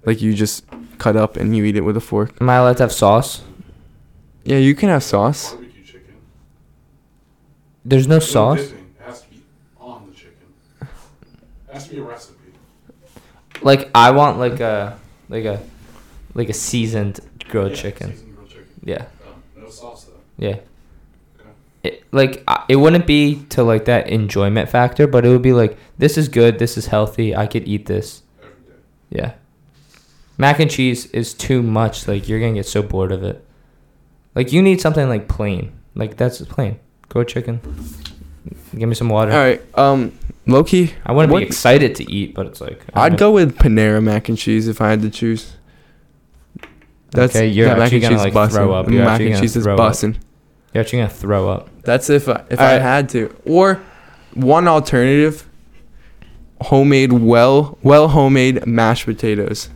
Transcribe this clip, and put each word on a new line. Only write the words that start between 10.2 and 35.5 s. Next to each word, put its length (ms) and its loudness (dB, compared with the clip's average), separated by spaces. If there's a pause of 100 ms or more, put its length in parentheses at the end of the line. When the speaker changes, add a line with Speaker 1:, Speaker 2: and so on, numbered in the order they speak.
Speaker 3:
It 920 -20
has 120 -18
to 60 -20
be 80 -14
a 40 -12
recipe. 300 -20 (1300)
Speaker 2:
Like, 320 0
I 180 6
want, 280 2
like, 200 -4
a, 400 -6 (300)
like, 160 -8
a, 160 -6 (720)
like, 160 -6
a 40 -4
seasoned 680 -4 (300)
grilled 220 -4
Speaker 3:
Yeah, 60 -12
Speaker 2:
chicken. 360 -12
Speaker 3:
seasoned 220 -20
grilled 140 -20
chicken. 180 -20 (160)
Speaker 2:
Yeah. 220 -10 (220)
Speaker 3:
Um, 160 -20 (200)
no 60 -20
sauce, 360 -20
though. 80 -20 (240)
Speaker 2:
Yeah. 200 -8 (840)
Speaker 3:
Okay. 100 -20 (340)
Speaker 2:
It, 280 -10
like, 360 0
I, 220 -2
it 60 4
wouldn't 320 4
be 420 2
to, 140 0
like, 220 0
that 220 0
enjoyment 640 -2
factor, 380 2
but 180 2
it 40 6
would 120 4
be 120 2
like, 240 0 (200)
"This 200 0
is 100 -2
good, 320 2
this 180 -4
is 100 -8
healthy, 480 -2
I 120 -4
could 200 -6
eat 200 -6
this." 340 -8 (180)
Speaker 3:
Every 120 -20
day. 260 -20 (320)
Speaker 2:
Yeah. 240 -8 (1040)
Mac 220 2
and 100 2
cheese 380 -2
is 260 -6
too 300 -2
much. 440 -2
Like, 200 -6
you're 140 -4
gonna 120 -2
get 140 -6
so 160 -4
bored 300 -4
of 100 -8
it. 200 -10 (920)
Like, 160 -4
you 100 2
need 200 2
something, 260 0
like, 200 -4
plain. 440 -6 (240)